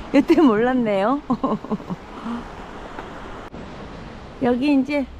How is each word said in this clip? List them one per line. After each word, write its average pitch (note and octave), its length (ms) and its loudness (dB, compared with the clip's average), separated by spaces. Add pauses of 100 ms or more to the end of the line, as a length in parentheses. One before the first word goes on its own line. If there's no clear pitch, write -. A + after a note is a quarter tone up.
(140)
여태 D#4 280 6
몰랐네요. A#3 840 4
<laughs> - 400 -2 (2750)
여기 B3+ 320 4
이제 C#4 300 2 (140)